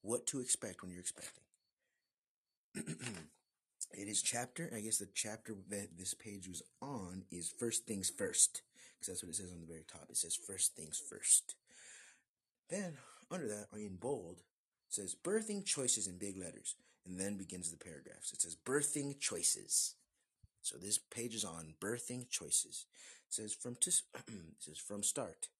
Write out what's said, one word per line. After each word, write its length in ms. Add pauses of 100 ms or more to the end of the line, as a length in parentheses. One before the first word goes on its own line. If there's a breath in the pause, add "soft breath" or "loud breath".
What 260
to 140
Expect 400
When 100
You're 80
Expecting. 440 (1300)
<clears throat> 500 (720)
It 120
is 120
chapter, 540
I 60
guess 160
the 160
chapter 420 (140)
that 280
this 160
page 360
was 120 (200)
on 500
is 260
First 280
Things 240
First, 540 (360 loud breath)
'cause 80
that's 160
what 60
it 60
says 180
on 80
the 60
very 200
top. 220
It 80
says, 180
"First 400
things 220
first." 580 (1120 loud breath)
Then, 280 (340 loud breath)
under 160
that, 260
in 220
bold, 440
it 540
says, 220
"Birthing 480
choices" 440
in 100
big 180
letters, 400 (300 soft breath)
and 120
then 200
begins 340
the 60
paragraphs. 560
It 80
says, 160
"Birthing 600
choices." 800 (640)
So 160
this 200
page 360
is 120
on 340
birthing 480
choices. 600 (420 loud breath)
It 40
says, 200
"From 240
to 140
s-," 180
<clears throat> 180
it 320
says, 180
"From 260
start 440 (120)